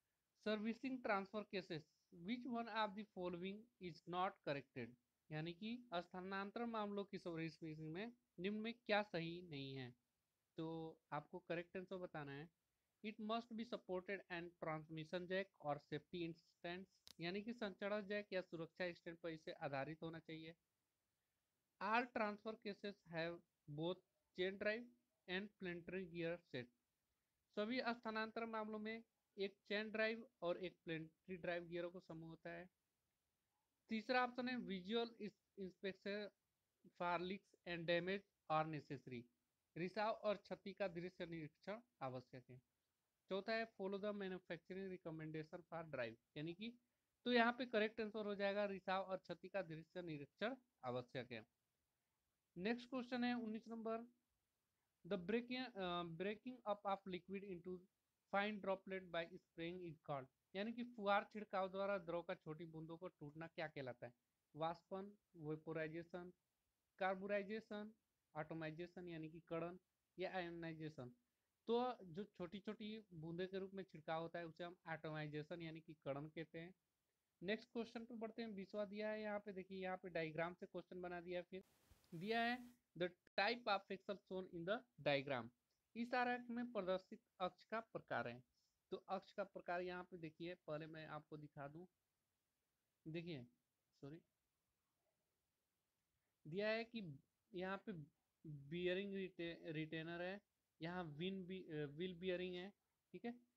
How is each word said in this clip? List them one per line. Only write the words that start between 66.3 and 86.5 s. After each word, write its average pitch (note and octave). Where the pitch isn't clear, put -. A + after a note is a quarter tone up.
कार्बुराइजेशन, G3+
एटमाइजेशन E3
यानी D#3+
कि E3
कड़न E3+
या F3+
आयोनाइजेशन। D#3+
तो A#3
जो F3+
छोटी F3+
छोटी G#3+
बूंदे E3+
के F#3+
रूप F#3+
में F#3+
छिड़काव D#3+
होता E3
है E3+
उसे D#3+
हम F3
एटमाइजेशन D#3
यानी D#3+
कि D#3
कड़न C#3+
कहते E3
हैं। E3+
नेक्स्ट A3
क्वेश्चन A3+
पे A#3+
बढ़ते A3+
हैं, A3
बीसवाँ G3+
दिया G#3
है G#3+
यहाँ G#3
पे, G#3
देखिए F#3+
यहाँ F#3
पे F#3+
डायग्राम E3
से F#3+
क्वेश्चन F3+
बना F3
दिया F3
है, F3
फिर F#3
दिया G#3
है A#3+
the C4
type A#3+
of G3
axle F#3+
shown F#3
in E3+
the G3+
diagram, C#3
इस A#3+
आरेख B3